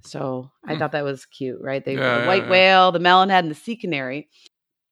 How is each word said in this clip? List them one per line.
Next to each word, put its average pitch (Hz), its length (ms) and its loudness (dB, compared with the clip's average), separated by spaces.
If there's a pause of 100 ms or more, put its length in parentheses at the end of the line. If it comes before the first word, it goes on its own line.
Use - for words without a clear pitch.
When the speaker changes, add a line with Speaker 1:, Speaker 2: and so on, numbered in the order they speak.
Speaker 1:
So 131 460 -8 (140)
I 151 80 -8
Speaker 2:
Hmm. 156 60 -6
Speaker 1:
thought 151 140 -4
that 147 100 -4
was 139 220 -8
cute, - 360 -10
right? 135 220 -6
They, 135 120 -6
Speaker 2:
Yeah, 131 200 0
Speaker 1:
the 120 60 0
Speaker 2:
yeah, 120 60 -4
Speaker 1:
white 190 160 0
Speaker 2:
yeah. - 60 -8
Speaker 1:
whale, 185 420 6
the 170 80 -2
melonhead, 185 400 4
and 165 120 -2
the 147 40 -12
sea 226 200 -12
canary. 139 540 -8 (640)